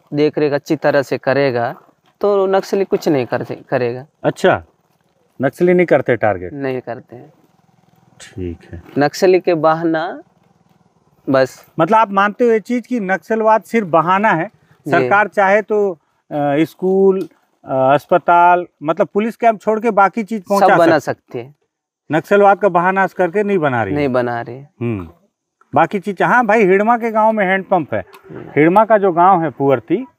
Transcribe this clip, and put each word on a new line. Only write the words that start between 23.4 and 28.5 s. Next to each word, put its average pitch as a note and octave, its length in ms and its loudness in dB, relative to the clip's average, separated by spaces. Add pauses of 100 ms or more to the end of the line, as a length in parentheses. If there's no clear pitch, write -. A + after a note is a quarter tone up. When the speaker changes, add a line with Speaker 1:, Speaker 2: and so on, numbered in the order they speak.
Speaker 2:
नहीं G3+ 140 0
बना C3 260 0
रही F#2+ 100 -4
है। D3 60 -2
Speaker 1:
नहीं C#3+ 100 0
बना A#2+ 320 -2
रही। A#2+ 180 -14
Speaker 2:
हम्म। A#2 500 -8 (640)
बाकी F3+ 240 0
चीज, G3 220 -6
हाँ G#3+ 240 2
भाई, A3 200 2
हिड़मा G#3 320 2
के A3+ 140 -6
गांव A3 200 2
में G#3+ 140 -2
हैंडपंप F#3 480 -2
है। G2+ 120 -6 (260)
Speaker 1:
हम्म। - 100 -16
Speaker 2:
हिड़मा F3+ 440 2